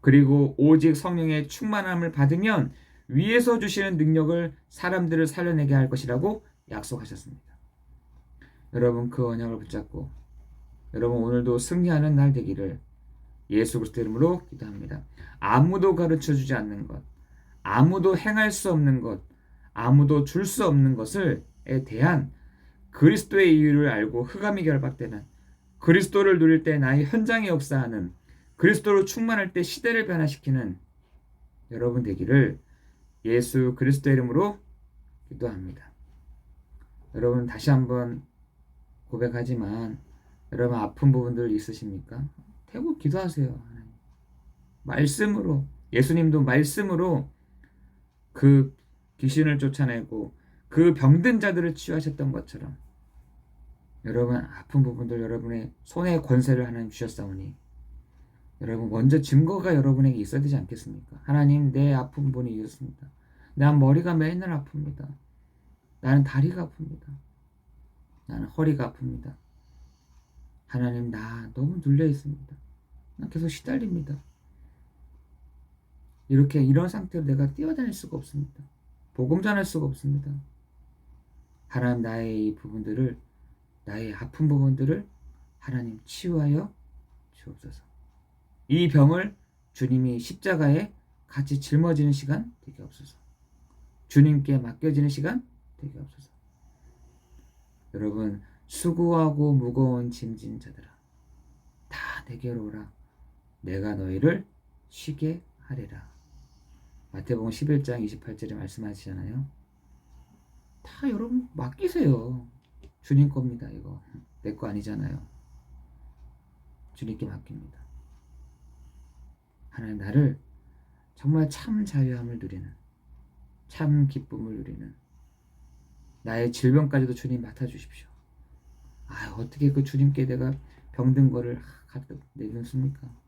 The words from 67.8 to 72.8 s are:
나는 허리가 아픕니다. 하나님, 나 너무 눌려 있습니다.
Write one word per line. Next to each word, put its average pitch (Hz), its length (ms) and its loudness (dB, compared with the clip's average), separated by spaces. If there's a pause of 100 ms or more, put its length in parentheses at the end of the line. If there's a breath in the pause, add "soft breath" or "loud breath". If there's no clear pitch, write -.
나는 - 200 -8
허리가 143 460 -2
아픕니다. 127 420 -10 (1300)
하나님, 120 440 -4
나 113 420 -12
너무 160 300 -4
눌려 143 220 4
있습니다. 143 500 -6 (600)